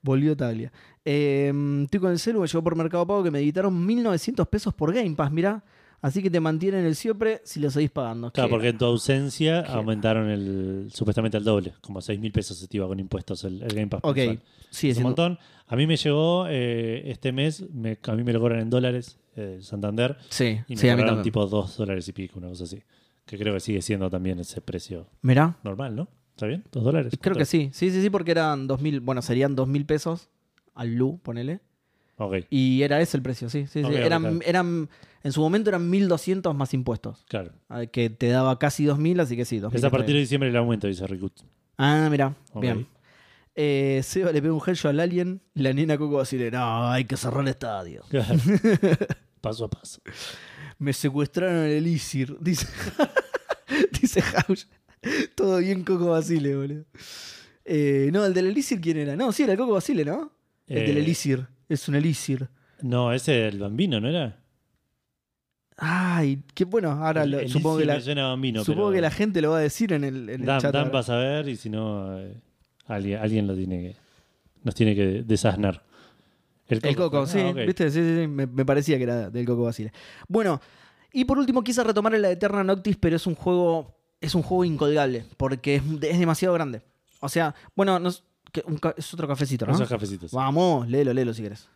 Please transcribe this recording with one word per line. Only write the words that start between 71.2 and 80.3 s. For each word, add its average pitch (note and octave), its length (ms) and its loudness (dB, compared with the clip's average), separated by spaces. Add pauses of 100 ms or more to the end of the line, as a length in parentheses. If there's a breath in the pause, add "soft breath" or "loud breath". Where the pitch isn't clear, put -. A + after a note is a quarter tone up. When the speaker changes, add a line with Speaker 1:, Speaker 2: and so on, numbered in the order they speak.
Speaker 2:
y A#2+ 80 -6
si G#2+ 140 -10
no, G#2 480 -6
eh, G2 160 -14 (520)
alguien, G2+ 340 -4
alguien G#2+ 260 0
lo G2 80 -2
tiene F#2 260 -4
que, F2+ 160 -12 (640 soft breath)
nos A#2 120 -2
tiene G#2+ 200 4
que G2+ 320 2
desasnar. G2+ 560 0 (840 soft breath)
El A2+ 160 0
Speaker 1:
El C#3+ 120 2
Speaker 2:
Coco, E3+ 140 0
Speaker 1:
Coco, C#3+ 120 0
Speaker 2:
ah, C3+ 40 -2
Speaker 1:
sí, F#3 140 -2
Speaker 2:
ok. F3+ 160 -2 (100)
Speaker 1:
viste, F3 240 0
sí, D#3+ 100 0
sí, E3 220 2
sí, D#3+ 60 -2
me, C#3 180 -2
me C3 180 -2
parecía C#3 340 2
que B2+ 60 0
era A#2+ 260 -2
del A#2+ 160 -4
Coco A#2+ 160 0
Basile. A2+ 300 -4 (360 loud breath)
Bueno, F#3 320 0 (520 soft breath)